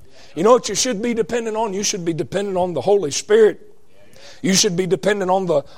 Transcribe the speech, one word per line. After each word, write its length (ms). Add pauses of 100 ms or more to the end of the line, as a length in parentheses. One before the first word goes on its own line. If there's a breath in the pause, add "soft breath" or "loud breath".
(340 soft breath)
You 80
know 100
what 160
you 60
should 260
be 140
dependent 420
on? 160
You 100
should 220
be 80
dependent 440
on 160
the 80
Holy 300
Spirit. 640 (680 loud breath)
You 120
should 220
be 100
dependent 440
on 160
the, 160 (160 soft breath)